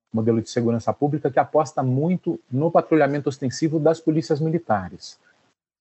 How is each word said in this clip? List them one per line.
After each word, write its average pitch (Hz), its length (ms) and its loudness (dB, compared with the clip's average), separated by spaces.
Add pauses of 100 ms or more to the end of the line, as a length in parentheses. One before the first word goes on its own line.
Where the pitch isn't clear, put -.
(120)
modelo 113 280 2
de 107 80 -6
segurança 117 440 0
pública, 147 380 -2
que 147 100 2
aposta 143 420 0
muito 156 580 -2 (100)
no 143 200 0
patrulhamento 147 580 2
ostensivo 143 520 -2
das 160 200 2
polícias 156 400 0
militares, 131 800 -4 (640)